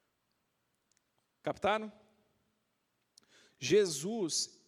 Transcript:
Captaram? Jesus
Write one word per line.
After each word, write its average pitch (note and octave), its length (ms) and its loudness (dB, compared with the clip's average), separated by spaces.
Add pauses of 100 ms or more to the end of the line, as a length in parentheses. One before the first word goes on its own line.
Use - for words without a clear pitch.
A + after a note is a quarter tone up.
(1400)
Captaram? G#3 480 -2 (1700)
Jesus F3 1120 0